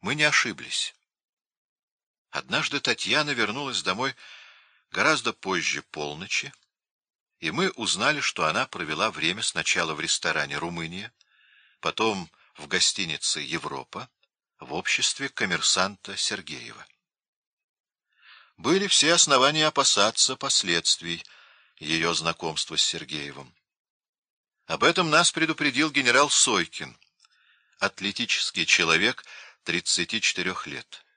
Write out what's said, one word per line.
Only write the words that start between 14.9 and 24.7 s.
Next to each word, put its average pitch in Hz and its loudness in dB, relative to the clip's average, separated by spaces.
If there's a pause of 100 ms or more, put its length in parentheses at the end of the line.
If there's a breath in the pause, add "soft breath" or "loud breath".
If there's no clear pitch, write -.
коммерсанта 95 -2
Сергеева. 117 -6 (1700 soft breath)
Были 190 2
все 165 4
основания 151 6
опасаться 127 4
последствий 85 0 (540 loud breath)
ее 82 0
знакомства 80 -4
с - 2
Сергеевым. 71 -6 (1200)